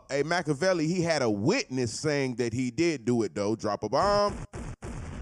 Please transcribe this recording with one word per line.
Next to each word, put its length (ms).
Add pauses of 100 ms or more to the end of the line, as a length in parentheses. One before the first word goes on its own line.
(100)
a 140
Machiavelli, 640
he 140
had 200
a 80
witness 600
saying 440
that 160
he 200
did 320
do 180
it, 100
though. 220
Drop 300
a 40
bomb. 480 (840)